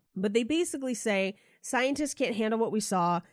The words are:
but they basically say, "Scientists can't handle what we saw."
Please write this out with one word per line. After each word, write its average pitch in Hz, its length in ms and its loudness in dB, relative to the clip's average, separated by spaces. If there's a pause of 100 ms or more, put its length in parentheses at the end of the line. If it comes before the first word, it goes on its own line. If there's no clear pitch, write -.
(160)
but 202 180 -2
they 233 100 4
basically 277 520 -2
say, 196 400 0 (260)
"Scientists 269 540 0
can't 240 200 0
handle 220 240 0
what 214 120 0
we 214 80 0
saw." 175 420 2 (120)